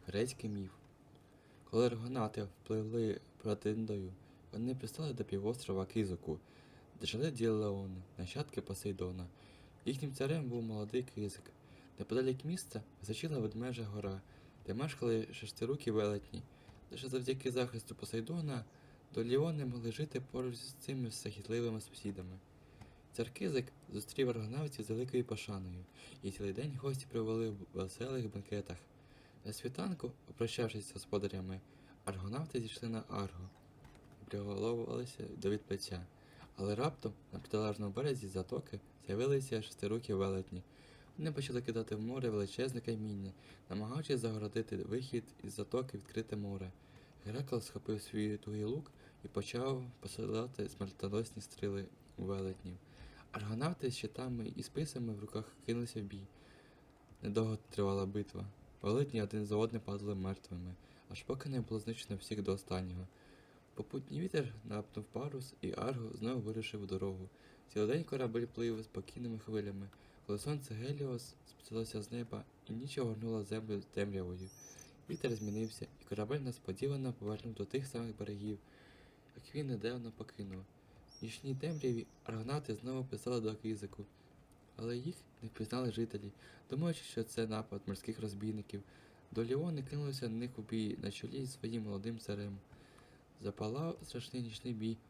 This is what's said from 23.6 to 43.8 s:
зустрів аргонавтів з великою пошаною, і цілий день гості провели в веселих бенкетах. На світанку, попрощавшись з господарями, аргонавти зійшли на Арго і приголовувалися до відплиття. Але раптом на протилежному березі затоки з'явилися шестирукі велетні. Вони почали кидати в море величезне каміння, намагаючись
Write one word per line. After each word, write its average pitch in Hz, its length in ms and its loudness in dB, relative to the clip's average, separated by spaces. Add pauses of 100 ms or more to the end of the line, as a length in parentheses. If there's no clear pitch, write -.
зустрів 123 380 2
аргонавтів 117 540 0
з 113 60 -6
великою 123 340 2
пошаною, 92 600 -4 (380)
і 98 80 0
цілий 98 220 -2
день 131 300 0
гості 135 280 0
провели 113 400 2
в 101 60 -4 (160)
веселих 113 600 0
бенкетах. 101 440 -2 (680)
На 107 80 -4
світанку, 139 600 -2 (140)
попрощавшись 110 640 0
з - 40 -12
господарями, 95 680 0 (440)
аргонавти 113 560 0
зійшли 113 280 -4
на 113 200 0
Арго 95 420 -2 (720)
і - 80 -14
приголовувалися 113 920 0 (120)
до 98 140 2
відплиття. 98 560 -2 (500)
Але 101 180 2
раптом 120 380 2 (200)
на - 60 -6
протилежному 104 540 2
березі 123 360 2
затоки 95 520 -2 (260)
з'явилися 127 560 4
шестирукі 107 520 0
велетні. 95 480 2 (560)
Вони 156 140 2
почали 131 300 2
кидати 110 340 2
в 107 40 0
море 120 300 2
величезне 113 500 2
каміння, 107 520 0 (380)
намагаючись 120 500 2